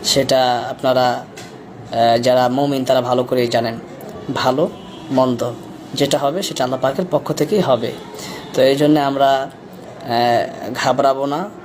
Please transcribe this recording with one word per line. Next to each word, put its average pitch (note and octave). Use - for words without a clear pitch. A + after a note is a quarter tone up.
সেটা B2+
আপনারা, B2+
আহ, A#2
যারা B2
মুমিন, C3+
তারা B2+
ভালো B2+
করেই B2
জানেন, A#2
ভালো C3+
মন্দ B2
যেটা C#3+
হবে, D3
সেটা C3+
আল্লাহ B2+
পাকের C#3
পক্ষ D3
থেকেই G3
হবে। A#2+
তো B2+
এই C3+
জন্যে D3
আমরা, C#3
আহ, A#2+
ঘাবড়াবো C3+
না D#3+